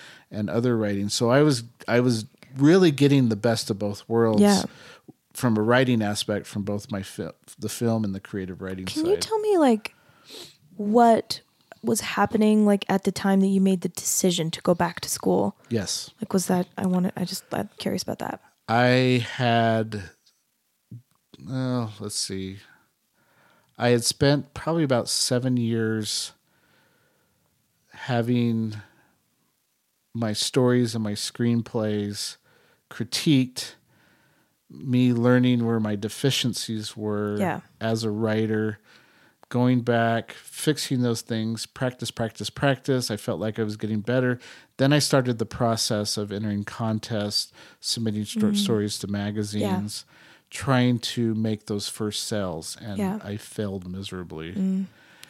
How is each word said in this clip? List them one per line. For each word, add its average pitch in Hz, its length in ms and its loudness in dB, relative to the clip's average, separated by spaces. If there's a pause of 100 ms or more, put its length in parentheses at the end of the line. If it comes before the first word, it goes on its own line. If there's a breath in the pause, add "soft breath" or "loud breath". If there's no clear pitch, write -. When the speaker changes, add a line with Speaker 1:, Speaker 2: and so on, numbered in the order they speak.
(320 loud breath)
Speaker 1:
and 104 180 -4
other 117 280 0
writing. 104 320 -2
So 117 200 0
I 135 120 6
was, 143 220 2 (240)
I 120 120 4
was 120 260 2 (300)
really 165 360 6
getting 139 360 6
the 113 80 2
best 107 340 0
of 107 80 -2
both 101 300 -6
worlds 113 340 4
Speaker 2:
Yeah. 202 220 6 (680 loud breath)
Speaker 1:
from 113 240 2
a 107 40 2
writing 123 400 4
aspect, 104 460 -2
from 104 160 -6
both 104 280 -6
my 98 100 -4
fil-, - 340 -10 (240)
the 104 80 -6
film 113 380 0
and 98 100 -4
the 95 60 -10
creative 92 400 -8
writing 95 240 -8
Speaker 2:
Can 311 180 -4
Speaker 1:
side. 349 80 0
Speaker 2:
you 415 60 2
tell - 220 -4
me, 415 180 2
like, 247 360 2 (840 loud breath)
what 226 640 4 (420)
was 226 180 0
happening, 214 640 2
like, 202 220 4
at 190 160 0
the 196 80 0
time 196 300 2
that 190 60 4
you 196 120 2
made 190 220 4
the 180 80 -4
decision 170 640 -2
to - 100 -8
go 180 120 2
back 170 280 -2
to - 80 -8
school? 190 480 0 (120)
Speaker 1:
Yes. - 400 -4 (120)
Speaker 2:
Like, 214 100 -8
was 185 160 0
that, 180 200 0 (100)
I 202 100 -2
wanna, 180 300 0
I 185 80 -4
just, - 260 -8
I'm 208 180 -4 (100)
curious - 220 -4
about - 180 -8
that. - 200 -8 (300)
Speaker 1:
I 123 560 4 (100)
had, 113 680 0 (1500)
oh, 123 500 -2
let's 104 180 -8
see. 95 420 -6 (1160 soft breath)
I 120 120 2
had 120 160 4
spent - 480 2
probably 165 320 -2
about 123 240 0
seven 127 480 0
years 113 760 -2 (1600)
having 117 840 0 (1400 soft breath)
my 113 200 -2
stories 123 640 2
and 113 80 -4
my 104 100 -4
screenplays 107 1200 -2 (520)
critiqued, - 840 0 (960)
me 123 440 2
learning 123 520 4
where 117 140 0
my 107 160 -2
deficiencies 110 1000 -4
were 104 420 -2
Speaker 2:
Yeah. 170 220 -2 (220)
Speaker 1:
as 113 220 0
a 110 80 -2
writer, 110 680 0 (680 soft breath)
going 123 320 4
back, 117 520 2
fixing - 680 -2
those 117 200 0
things, 110 440 -4
practice, - 460 -6
practice, 110 380 -6
practice. 131 640 0
I 104 60 -2
felt 98 220 -4
like 107 200 -4
I 113 40 -2
was 107 140 -4
getting 107 240 -4
better. 127 380 0 (380 loud breath)
Then 135 140 4
I 147 80 6
started 127 380 2
the 110 80 -4
process 110 720 -2
of 104 140 -6
entering 104 320 -4
contests, 110 880 -4 (280 soft breath)
submitting 107 460 -4
sto-, 107 260 0
Speaker 2:
Mm. 104 60 0
Speaker 1:
stories 107 420 0
to 98 80 -6
Speaker 2:
Yeah. 98 40 -8
Speaker 1:
magazines, 104 920 -4 (440 soft breath)
trying 123 500 2
to 113 360 -2
make 110 320 -2
those 101 220 -4
first - 380 -6
sales, 92 540 -6
and 107 160 -10
Speaker 2:
Yeah. 196 260 -2
Speaker 1:
I 104 140 -8
failed 98 520 -8
miserably. 90 640 -10
Speaker 2:
Mm. 190 320 -2 (440 soft breath)